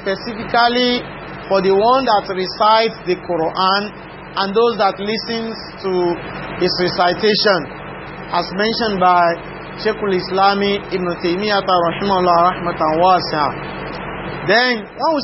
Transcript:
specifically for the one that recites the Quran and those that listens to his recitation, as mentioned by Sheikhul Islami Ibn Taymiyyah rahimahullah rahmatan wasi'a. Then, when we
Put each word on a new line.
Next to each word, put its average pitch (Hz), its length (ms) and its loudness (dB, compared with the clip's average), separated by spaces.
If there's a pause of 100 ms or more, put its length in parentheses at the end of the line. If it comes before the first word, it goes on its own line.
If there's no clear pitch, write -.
specifically 240 960 0 (480)
for 196 160 2
the 190 140 4
one 240 320 4
that 202 240 2
recites 214 760 2
the 180 140 0
Quran 180 600 0 (580)
and 196 100 -2
those 233 300 2
that 190 180 2
listens 226 560 -4 (300)
to 190 80 -2 (680)
his 180 140 0 (100)
recitation, 180 800 2 (720)
as 175 160 -2 (100)
mentioned 220 400 0
by 180 240 6 (640)
Sheikhul 208 340 0
Islami 196 720 2
Ibn 180 160 -2 (160)
Taymiyyah 196 400 0
rahimahullah 180 960 2
rahmatan 170 400 -2
wasi'a. 165 500 2 (1000)
Then, 233 320 2
when 254 320 -2
we 285 100 0